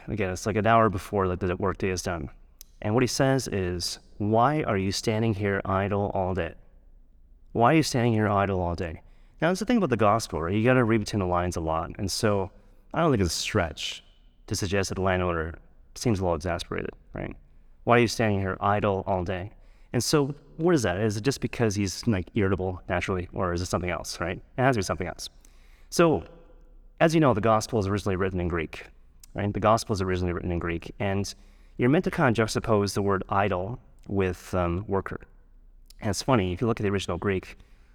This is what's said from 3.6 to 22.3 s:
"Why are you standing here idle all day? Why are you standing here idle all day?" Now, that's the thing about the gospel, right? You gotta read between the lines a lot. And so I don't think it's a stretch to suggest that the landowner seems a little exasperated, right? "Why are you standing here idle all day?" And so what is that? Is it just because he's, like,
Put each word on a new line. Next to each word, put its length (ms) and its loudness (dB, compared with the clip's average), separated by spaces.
"Why 460 2
are 140 -2
you 140 0
standing 420 0
here 320 -2
idle 480 0
all 200 -2
day? 200 -4
Why 200 4
are 40 6
you 40 6
standing 320 2
here 160 2
idle 320 2
all 140 -2
day?" 260 -8
Now, 60 2
that's 140 0
the 40 -8
thing 120 4
about 120 2
the 80 2
gospel, 460 2
right? 100 -2
You 100 2
gotta 200 6
read 160 4
between 220 -2
the 40 0
lines 300 0
a 40 -6
lot. 380 -2
And 140 -6
so 400 0
I 60 -2
don't 100 4
think 140 4
it's 100 0
a 60 -4
stretch 640 -4
to 100 -6
suggest 340 0
that 60 -8
the 60 -2
landowner 540 0
seems 240 0
a 40 -4
little 120 2
exasperated, 560 -6
right? 220 -8
"Why 120 6
are 40 8
you 60 4
standing 340 0
here 200 -2
idle 460 2
all 160 0
day?" 300 -6
And 120 0
so 320 0
what 180 2
is 80 2
that? 160 0
Is 180 0
it 60 -6
just 180 -2
because 320 0
he's, 320 -4
like, 300 0